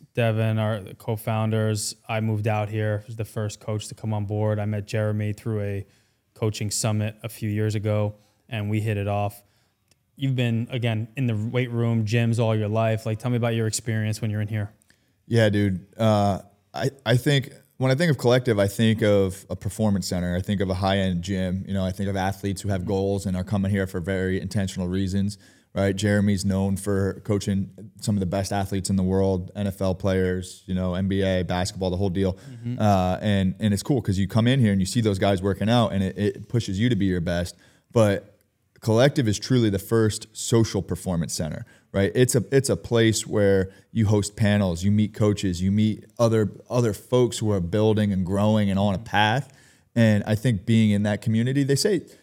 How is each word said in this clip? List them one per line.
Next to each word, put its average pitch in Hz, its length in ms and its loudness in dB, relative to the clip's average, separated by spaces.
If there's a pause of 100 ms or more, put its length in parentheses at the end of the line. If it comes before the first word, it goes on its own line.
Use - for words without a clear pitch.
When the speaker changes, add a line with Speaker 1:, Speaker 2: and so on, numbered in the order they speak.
(140)
Speaker 1:
Devin 110 460 0
are 107 220 -2
the - 140 -14
co-founders. 110 1000 -2 (140)
I 113 120 -2
moved 110 260 0
out 107 220 0
here, 107 380 -2
was 117 80 -14
the 110 100 -6
first 107 340 -6
coach 107 300 -6
to - 60 -16
come 110 180 -6
on 104 120 -4
board. 107 340 -2
I 104 60 -4
met 104 220 -4
Jeremy 107 460 -2
through 107 280 -6
a 101 240 -6 (480)
coaching 107 380 -4
summit 107 520 -2
a 113 60 -10
few 107 200 -6
years 107 260 0
ago, 104 400 0 (340)
and 104 200 -4
we 107 120 0
hit 107 160 -2
it 101 100 -2
off. 101 340 -2 (760)
You've 135 200 -2
been, 120 360 0
again, 117 440 -2
in 131 120 -2
the 113 80 0
weight 120 360 -2
room, 117 340 0
gyms 117 340 2
all 113 160 2
your 107 120 0
life. 110 380 0
Like, 110 140 -4
tell 123 120 -4
me 123 60 0
about 117 180 -2
your 113 120 0
experience 110 540 -4
when 113 100 -2
you're 107 100 -2
in 104 60 -4
here. 104 240 -4 (560)
Speaker 2:
Yeah, 113 220 6
dude. 101 360 2 (120)
Uh, 101 420 4 (340)
I, 98 160 -4 (160)
I 120 120 4
think 139 340 0 (260)
when 131 140 2
I 131 40 2
think 165 160 2
of 127 60 0
Collective, 123 420 4
I 98 80 4
think 110 340 2
of 98 480 2
a 92 60 -8
performance 98 520 -2
center. 87 280 -2
I 92 60 -2
think 98 200 -2
of 92 80 -2
a 92 60 -2
high-end 95 480 0
gym. 92 440 -4
You 95 60 -6
know, 98 120 -2
I 92 60 -2
think 98 180 -6
of 98 60 -4
athletes 95 460 -4
who 101 80 -4
have 92 160 -2
goals 98 400 -2
and 95 100 -2
are 90 80 -2
coming 98 280 -2
here 98 160 0
for 92 120 -8
very 92 400 -2
intentional 92 480 -4
reasons, 98 520 -2 (340)
right? 98 220 0
Jeremy's 101 500 2
known 98 320 0
for 98 440 -2
coaching 98 500 -2 (280)
some 107 160 -2
of 101 40 0
the 92 80 0
best 98 260 -2
athletes 98 380 -2
in 98 40 2
the 95 80 2
world, 95 520 0
N 101 100 -4
F 95 160 -6
L 95 140 0
players, 92 720 -2
you 92 80 -4
know, 92 180 -2
N 98 140 -2
B 98 160 0
A, 95 180 2
basketball, 92 480 -2
the 87 80 -2
whole 98 140 -2
deal. 92 220 0
Speaker 1:
Mm-hmm. 120 460 -12
Speaker 2:
Uh, 92 400 2
and, 185 400 0
and 107 140 2
it's 98 100 -2
cool 143 180 0
'cause 95 180 -2
you 98 80 0
come 113 200 2
in 131 120 2
here 110 120 4
and 98 80 2
you 92 60 0
see 120 160 -2
those 104 160 2
guys 98 240 2
working 101 280 0
out 117 240 2
and 98 100 0
it, 95 140 -2
it 104 320 -2
pushes 98 300 -2
you 120 100 2
to 120 60 0
be 98 120 0
your 90 140 0
best. 87 340 -4 (360)
But 104 380 2 (520)
Collective 120 480 2
is 101 100 0
truly 120 300 2
the 98 100 0
first 110 540 0
social 107 480 0
performance 85 520 -4
center, 82 320 -6 (280)
right? 98 200 2
It's 123 220 4
a, 110 160 2
it's 135 180 4
a 104 60 2
place 113 500 2
where 98 460 2 (220)
you 110 140 2
host 104 280 2
panels, 101 480 2
you 101 80 2
meet 104 220 2
coaches, 98 480 0
you 98 100 0
meet 107 320 2 (160)
other, 110 320 4 (180)
other 117 220 2
folks 123 460 0
who 110 160 -2
are 98 80 0
building 104 500 2
and 92 140 0
growing 104 440 2
and 95 80 0
on 101 160 2
a 90 60 -2
path. 110 540 0 (420)
And 110 320 4
I 107 80 2
think 104 300 0
being 113 260 4
in 101 120 2
that 104 180 -2
community, 123 420 0
they 139 140 2
say, 196 240 0 (220)